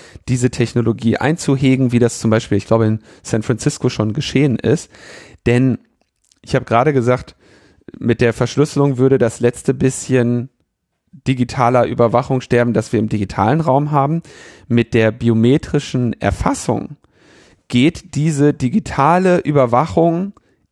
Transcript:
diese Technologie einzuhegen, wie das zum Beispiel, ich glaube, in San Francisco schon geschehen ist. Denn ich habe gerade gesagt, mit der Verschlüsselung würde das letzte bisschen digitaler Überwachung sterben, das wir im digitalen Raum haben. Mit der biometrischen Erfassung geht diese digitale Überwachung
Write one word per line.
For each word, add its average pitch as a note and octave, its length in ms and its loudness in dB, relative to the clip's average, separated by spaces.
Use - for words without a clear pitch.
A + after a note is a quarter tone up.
diese B2 200 2
Technologie A#2 720 -2
einzuhegen, C3 760 0
wie A#2+ 60 2
das A#2 200 0
zum A2+ 120 -2
Beispiel, A2 260 0
ich G2 100 -4
glaube, A2+ 200 2
in G#2+ 140 -2
San A2 200 -4
Francisco B2 480 -2
schon G#2+ 240 -4
geschehen C#3 440 0
ist. - 320 -2
Denn B2 320 2
ich - 140 -8
habe B2+ 100 -2
gerade B2+ 300 2
gesagt, B2 420 -2
mit A#2 240 0
der A#2 100 2
Verschlüsselung C#3+ 640 0
würde C3 220 4
das A2+ 220 0
letzte A#2+ 340 0
bisschen B2+ 720 -2
digitaler B2 600 0
Überwachung A#2+ 540 0
sterben, A#2+ 320 0
das A2 200 -2
wir A2 80 2
im G#2+ 80 -2
digitalen G#2+ 520 0
Raum D3 300 0
haben. D3 320 0
Mit A#2 260 0
der A2 180 4
biometrischen A#2+ 1080 0
Erfassung A2+ 760 -4
geht C3 460 0
diese D3 400 2
digitale F3 840 0
Überwachung E3 960 0